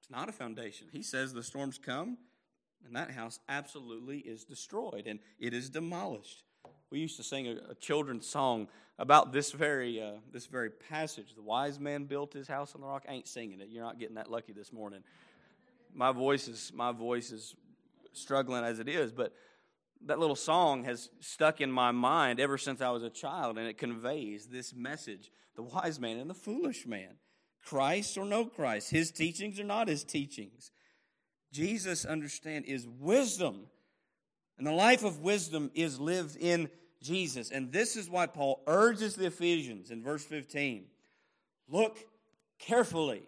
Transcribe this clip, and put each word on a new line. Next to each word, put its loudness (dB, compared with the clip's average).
It's -20
not -6
a -8
foundation. -10
He -10
says -4
the -8
storms -8
come, -6
and -10
that -6
house -10
absolutely -8
is -12
destroyed, -8
and -8
it -4
is -4
demolished. -6
We -4
used -4
to -10
sing -4
a, -6
a -12
children's 0
song 2
about 10
this 0
very, 0
uh, -6
this -12
very -4
passage. -8
"The -20
wise 0
man -4
built -4
his -12
house -6
on -18
the -12
rock." -6
I -8
ain't -10
singing -10
it. -14
You're -10
not -8
getting -8
that -8
lucky -6
this -16
morning. -12
My 4
voice 4
is, -12
my 0
voice -2
is -12
struggling 0
as -2
it -4
is, 0
but -2
that 0
little 4
song 4
has -4
stuck 2
in 2
my 6
mind 4
ever 4
since -4
I 2
was 0
a -6
child, -4
and -4
it -6
conveys -4
this -12
message, -10
the -10
wise -4
man -4
and -8
the -8
foolish -4
man, -8
Christ 0
or -4
no 2
Christ, -2
his 2
teachings -2
or -6
not 0
his 0
teachings. -8
Jesus, 0
understand, -4
is -4
wisdom, 2
and -4
the 0
life 8
of 0
wisdom 0
is 0
lived -2
in 2
Jesus. -4
And -6
this 2
is -8
why 2
Paul 0
urges 6
the 0
Ephesians 0
in -8
verse -4
fifteen, -4
"Look 2
carefully. 4